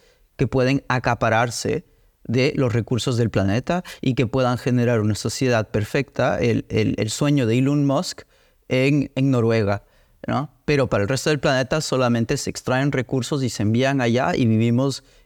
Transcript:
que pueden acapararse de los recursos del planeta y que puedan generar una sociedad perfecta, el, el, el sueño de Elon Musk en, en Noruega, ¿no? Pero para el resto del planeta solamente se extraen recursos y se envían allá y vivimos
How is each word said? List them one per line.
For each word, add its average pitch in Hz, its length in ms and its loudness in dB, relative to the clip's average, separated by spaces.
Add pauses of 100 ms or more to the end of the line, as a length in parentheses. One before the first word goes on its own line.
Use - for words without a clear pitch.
(340)
que 127 140 0
pueden 131 400 0
acapararse 117 960 0 (420)
de 123 300 0
los 123 160 0
recursos 117 440 -2
del 117 140 2
planeta 113 540 0 (160)
y 131 140 0
que 120 120 0
puedan 123 320 0
generar 120 420 0
una 107 140 0
sociedad 117 560 -2
perfecta, 123 680 -2
el, 113 280 0
el, 110 300 0
el 110 120 -2
sueño 143 360 0
de 113 120 2
Elon 143 280 2
Musk 139 360 -4 (460)
en, 135 460 0
en 135 160 0
Noruega, 113 540 0 (420)
¿no? 120 240 -4 (140)
Pero 139 240 2
para 104 140 0
el 101 60 -2
resto 135 220 -2
del 151 80 0
planeta 135 420 0
solamente 123 560 0
se - 120 -6
extraen 135 440 -2
recursos 131 500 -2
y 123 80 -2
se - 120 -6
envían 127 380 2
allá 123 340 0
y 123 120 2
vivimos 117 580 2 (220)